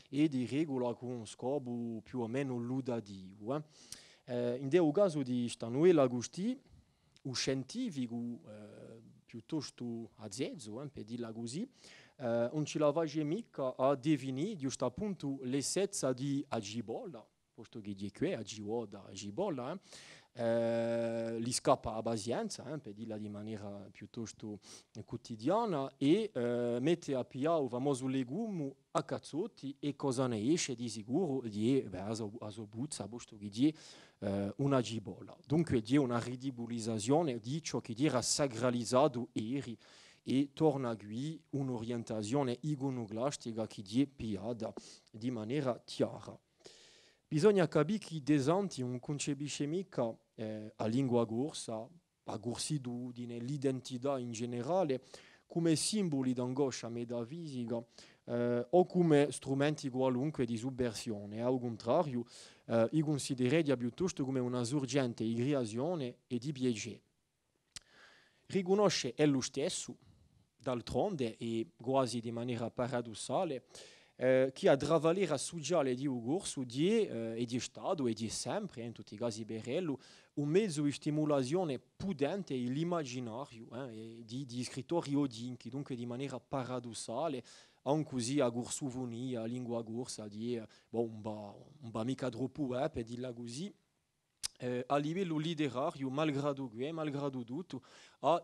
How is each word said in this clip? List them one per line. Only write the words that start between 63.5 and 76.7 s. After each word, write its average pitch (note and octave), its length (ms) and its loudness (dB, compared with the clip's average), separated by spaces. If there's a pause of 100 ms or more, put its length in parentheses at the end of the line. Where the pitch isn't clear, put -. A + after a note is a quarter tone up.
piuttosto B2+ 480 -2
come C3 160 0
una B2 240 0
sorgente B2+ 600 0
di A2+ 100 2
creazione B2+ 920 -2
e B2 120 -2
di C#3 140 -4
piacere. B2 500 -2 (1400)
Riconosce F#3+ 680 4
è D3+ 120 6
lo C#3 140 6
stesso, - 560 -2 (600)
d'altronde, B2+ 800 -2
e A2+ 400 -2
quasi B2 440 2
di A#2 100 -6
maniera A#2 400 -4
paradossale, B2 920 -2 (520)
eh, C3 380 6
chi F#3+ 140 4
a C#3 80 10
travalera D#3+ 600 4
su E3+ 220 -6
giale C#3+ 360 2
di C3+ 120 -2
un B2 160 -2
corso C#3+ 400 -2
di, E3 440 2